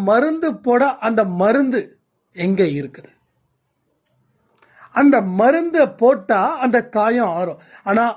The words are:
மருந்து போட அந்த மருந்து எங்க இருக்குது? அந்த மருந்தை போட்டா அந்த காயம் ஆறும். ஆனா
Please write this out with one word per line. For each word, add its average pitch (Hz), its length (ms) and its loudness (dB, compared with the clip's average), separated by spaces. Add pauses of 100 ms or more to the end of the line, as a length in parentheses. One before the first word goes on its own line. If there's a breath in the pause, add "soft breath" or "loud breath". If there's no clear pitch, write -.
மருந்து 302 560 0
போட 247 240 2 (220)
அந்த 226 140 0 (140)
மருந்து 240 480 0 (540)
எங்க 185 260 -2 (140)
இருக்குது? 143 340 -12 (1800 soft breath)
அந்த 277 220 4 (240)
மருந்தை 320 440 2 (140)
போட்டா 233 420 2 (240)
அந்த 247 140 0 (180)
காயம் 220 420 0
ஆறும். 175 220 -6 (280 loud breath)
ஆனா 220 160 2 (120)